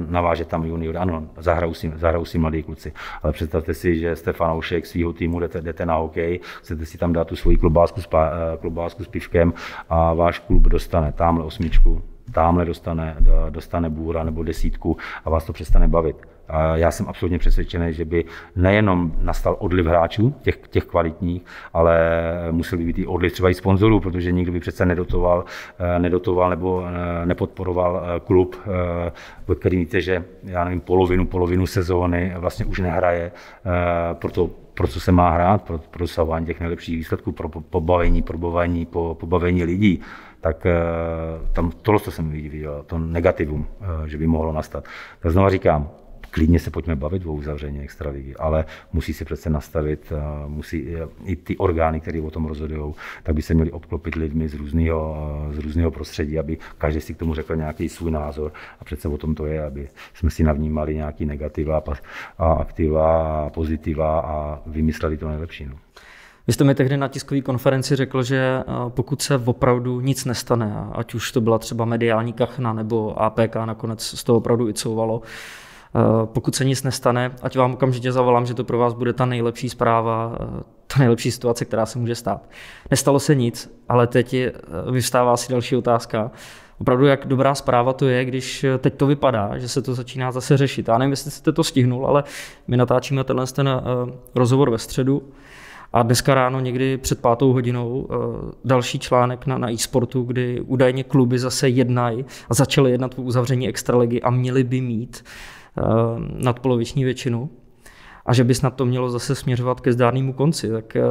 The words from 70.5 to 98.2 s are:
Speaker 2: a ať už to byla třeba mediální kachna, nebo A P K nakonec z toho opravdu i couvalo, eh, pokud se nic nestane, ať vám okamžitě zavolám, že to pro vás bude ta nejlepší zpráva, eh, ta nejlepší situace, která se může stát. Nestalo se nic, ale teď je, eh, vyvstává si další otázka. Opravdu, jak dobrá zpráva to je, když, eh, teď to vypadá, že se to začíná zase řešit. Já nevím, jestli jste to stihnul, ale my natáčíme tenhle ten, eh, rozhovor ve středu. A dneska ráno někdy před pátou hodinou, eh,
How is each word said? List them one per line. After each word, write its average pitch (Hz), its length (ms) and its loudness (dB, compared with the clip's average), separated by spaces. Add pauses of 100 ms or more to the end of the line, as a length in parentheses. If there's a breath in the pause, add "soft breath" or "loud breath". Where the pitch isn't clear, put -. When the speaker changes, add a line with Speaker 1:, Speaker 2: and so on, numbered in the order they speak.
Speaker 2:
a 104 200 -8
ať - 200 -6
už - 180 -6
to 123 80 2
byla 113 180 4
třeba 117 260 -4
mediální 117 480 0
kachna, 120 400 -2
nebo 110 500 -2
A 110 80 2
P 113 180 2
K 113 160 -4
nakonec 113 380 -6
z - 220 -10
toho 120 120 4
opravdu 117 320 2
i 104 60 -4
couvalo, 113 480 -4
eh, - 760 -10 (260)
pokud - 300 -2
se 131 100 -2
nic 131 180 0
nestane, 123 480 0 (120)
ať 131 140 -6
vám 127 160 4
okamžitě 127 400 0
zavolám, 123 340 4
že 123 80 -6
to 120 100 -4
pro 120 140 -2
vás 120 160 2
bude 120 180 -2
ta 127 140 0
nejlepší 120 420 -2
zpráva, 113 720 0
eh, 117 220 -8 (240)
ta - 120 -10
nejlepší 120 320 4
situace, 117 340 -2
která 110 220 -2
se 127 120 -10
může 117 160 -2
stát. - 340 -6 (420 loud breath)
Nestalo 139 300 4
se 151 140 4
nic, - 540 -2
ale 120 180 6
teď 123 280 2
je, 127 220 -2
eh, - 360 -8
vyvstává 123 440 2
si - 160 -6
další 123 240 0
otázka. 117 540 0 (480 loud breath)
Opravdu, 127 280 4
jak 139 200 4
dobrá 135 280 2
zpráva 123 380 2
to 135 160 0
je, 127 160 2
když, 127 400 -6
eh, 131 140 2
teď 131 160 2
to 143 120 2
vypadá, 131 520 2
že 123 100 -8
se 127 140 -2
to 127 120 -4
začíná 127 380 -6
zase 131 240 2
řešit. 131 320 0
Já 117 100 4
nevím, 135 120 2
jestli 139 200 -4
jste - 220 0
to 160 120 0
stihnul, 123 420 2
ale 143 180 4 (440 loud breath)
my 123 80 2
natáčíme 127 480 2
tenhle 127 220 0
ten, 139 220 0
eh, 127 440 -2 (220)
rozhovor 127 360 6
ve 113 80 0
středu. 135 440 -2 (680 loud breath)
A 120 100 4
dneska 123 320 2
ráno 131 260 2
někdy 127 380 0
před - 220 -4
pátou 127 320 4
hodinou, 123 580 -2
eh, - 40 -4 (500)